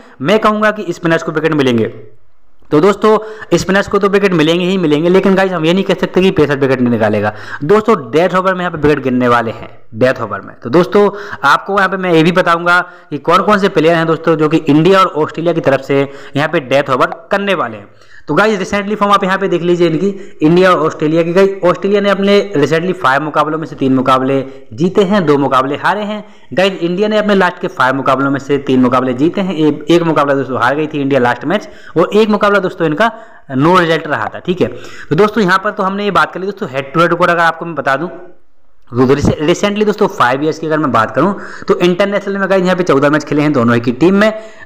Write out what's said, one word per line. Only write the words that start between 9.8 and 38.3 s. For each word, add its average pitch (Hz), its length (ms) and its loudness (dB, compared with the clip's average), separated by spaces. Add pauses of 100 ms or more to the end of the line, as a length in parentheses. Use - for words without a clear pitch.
death 127 260 0
ओवर 101 200 -8
में। 104 220 -18
तो 123 60 -8
दोस्तों, 180 400 2 (340)
आपको 165 340 0
यहाँ 190 120 2
पे 190 80 -4
मैं 185 160 -2
ये 160 100 4
भी 180 80 2
बताऊंगा 175 500 2 (280)
कि 147 80 -6
कौन 170 240 2
कौन 202 160 2
से 196 120 0
player 165 260 2
हैं 165 120 0
दोस्तों, 165 280 0
जो 151 140 0
कि 160 80 2
India 160 420 4
और 185 80 4
ऑस्ट्रेलिया 165 460 -2
की 165 80 -4
तरफ 135 200 0
से 139 300 -2 (240)
यहाँ 151 140 0
पे 170 100 -2
डेथ 135 300 -2
ओवर 135 420 -2
करने 202 220 -2
वाले 120 240 -4
हैं। 101 100 -20 (400)
तो 147 80 -2
guys, 202 240 2
recently 202 360 -4
form 202 180 0
आप 202 100 -4
यहाँ 190 140 0
पे 190 100 -2
देख 170 140 0
लीजिए 175 260 2
इनकी, 170 540 -4
India 175 300 6
और 160 80 2
ऑस्ट्रेलिया 156 440 0
की। 165 100 -4
Guys, 196 160 4 (140)
Australia 196 380 0
ने 202 80 0
अपने 196 460 0
recently 160 380 0
five 139 280 0
मुकाबलों 151 360 -2
में 156 80 -6
से 139 100 -12
तीन 131 200 2
मुकाबले 131 500 0 (280)
जीते 180 300 0
हैं, 190 220 0
दो 147 120 4
मुकाबले 135 380 0
हारे 180 260 -2
हैं। 208 240 -8 (280)
Guys, 185 200 0
India 180 340 -2
ने 214 100 0
अपने 202 180 2
last 180 240 0
के 185 80 -4
five 131 280 0
मुकाबलों 135 360 0
में 139 80 -2
से 143 180 -2
तीन 131 240 2
मुकाबले 127 320 2
जीते 165 280 0
हैं, 185 140 -4
ए-, 151 340 0
एक 165 140 4
मुकाबला 151 300 2
दोस्तों 127 260 -2
हार 123 160 0
गई 151 120 -2
थी 151 140 -6
India 139 180 2
last 120 260 0
match, 185 240 -4 (280)
और 180 160 2
एक 208 160 4
मुकाबला 202 300 2
दोस्तों 180 280 -2
इनका 208 240 0 (400)
no 139 180 2
result 165 380 2
रहा 113 280 -4
था। 104 40 -14
ठीक 175 220 -4
है, 113 60 0 (420)
तो 147 60 -2
दोस्तों, 208 280 2
यहाँ 180 200 2
पर 208 80 -4
तो 202 120 -4
हमने 196 200 -4
ये 202 80 -2
बात 156 220 0
कर 170 60 -10
ली 185 60 -8
दोस्तों, 196 220 -8
head 135 140 -6
to 135 160 -6
head 165 120 4
record 170 200 0
अगर 170 140 2
आपको 165 220 -2
मैं 165 100 -10
बता 135 200 -2
दूँ, 165 140 -4 (800)